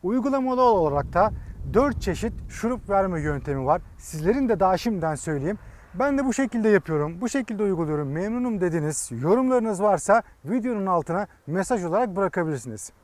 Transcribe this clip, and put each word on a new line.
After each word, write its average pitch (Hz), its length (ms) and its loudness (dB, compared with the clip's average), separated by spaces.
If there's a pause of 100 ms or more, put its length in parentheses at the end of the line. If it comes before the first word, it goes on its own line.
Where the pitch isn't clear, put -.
uygulamalı 254 580 0
olarak 165 520 4
da 202 180 4 (420)
dört 262 280 4
çeşit - 320 -2 (160)
şurup 233 400 -4
verme 190 320 2
yöntemi 139 440 -2
var. 160 160 2 (160)
Sizlerin 226 520 0
de 196 100 2
daha 185 180 4
şimdiden 165 380 -2
söyleyeyim. 156 440 -4 (340)
Ben 269 240 0
de 277 80 0
bu 254 80 0
şekilde 226 360 0
yapıyorum, 165 520 2
bu 240 80 -2
şekilde 220 340 -4
uyguluyorum, 156 480 -2
memnunum 214 500 -2
dediniz, 156 500 -2
yorumlarınız 220 680 2
varsa 208 400 4 (240)
videonun 220 400 -2
altına 175 420 0 (200)
mesaj 185 360 -2
olarak 185 320 0
bırakabilirsiniz. 156 760 -4 (120)